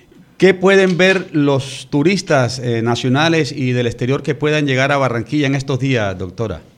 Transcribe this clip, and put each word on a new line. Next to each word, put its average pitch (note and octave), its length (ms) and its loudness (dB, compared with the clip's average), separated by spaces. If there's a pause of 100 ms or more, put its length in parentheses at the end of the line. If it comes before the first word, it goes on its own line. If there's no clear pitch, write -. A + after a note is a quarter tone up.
(380)
¿Qué F#3 160 6
pueden F#3 420 4
ver F#3 380 0
los C#3+ 560 0
turistas, C#3+ 720 0
eh, A#2 200 -2
nacionales C3+ 720 0
y C3 220 -4
del B2 140 0
exterior B2 360 -2
que C#3+ 140 -4
puedan D3+ 300 0
llegar C3+ 260 0
a C#3+ 60 2
Barranquilla C3 500 -2
en C#3 80 0
estos C3+ 240 -4
días, A#2 360 -2
doctora? F#2 440 -8 (180)